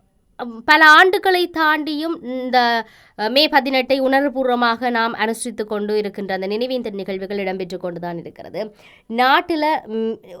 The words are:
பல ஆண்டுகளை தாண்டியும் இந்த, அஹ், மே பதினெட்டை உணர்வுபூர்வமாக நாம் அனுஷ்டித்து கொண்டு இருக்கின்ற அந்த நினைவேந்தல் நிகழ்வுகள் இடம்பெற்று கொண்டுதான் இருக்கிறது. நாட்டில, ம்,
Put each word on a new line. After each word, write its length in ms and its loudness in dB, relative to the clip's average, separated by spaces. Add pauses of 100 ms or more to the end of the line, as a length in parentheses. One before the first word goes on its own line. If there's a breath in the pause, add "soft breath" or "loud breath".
(640)
பல 240 6
ஆண்டுகளை 600 6
தாண்டியும் 720 -2
இந்த, 340 -2 (640 soft breath)
அஹ், 100 -2
மே 180 4
பதினெட்டை 520 0
உணர்வுபூர்வமாக 880 0
நாம் 240 0
அனுஷ்டித்து 500 -6
கொண்டு 340 -4
இருக்கின்ற 360 -6
அந்த 140 -4
நினைவேந்தல் 520 -4
நிகழ்வுகள் 380 -8
இடம்பெற்று 400 -6
கொண்டுதான் 400 -8
இருக்கிறது. 440 -12 (480 soft breath)
நாட்டில, 560 0 (220)
ம், 280 -4 (240)